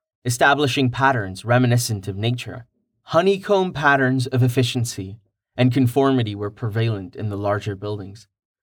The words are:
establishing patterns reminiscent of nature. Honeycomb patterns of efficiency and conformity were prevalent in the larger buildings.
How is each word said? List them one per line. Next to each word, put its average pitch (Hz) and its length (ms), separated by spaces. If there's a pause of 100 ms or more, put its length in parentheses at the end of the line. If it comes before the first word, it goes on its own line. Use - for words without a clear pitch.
(260)
establishing 139 640
patterns 120 560
reminiscent 120 640
of 98 100
nature. 117 480 (380)
Honeycomb 190 680
patterns 135 560
of 123 160
efficiency 120 760 (360)
and 127 160
conformity 127 640
were 101 160
prevalent 107 640
in 107 140
the 101 80
larger 101 380
buildings. 104 520 (360)